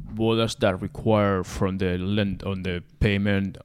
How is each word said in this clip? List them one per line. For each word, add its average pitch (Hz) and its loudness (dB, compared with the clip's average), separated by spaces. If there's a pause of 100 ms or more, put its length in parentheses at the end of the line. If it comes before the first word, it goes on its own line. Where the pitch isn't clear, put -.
(160)
what 110 2
does 113 0
that 95 2
require 101 2
from 95 -2
the 92 0
lend-, 98 -2
on 95 -6
the 90 -4 (180)
payment, 101 0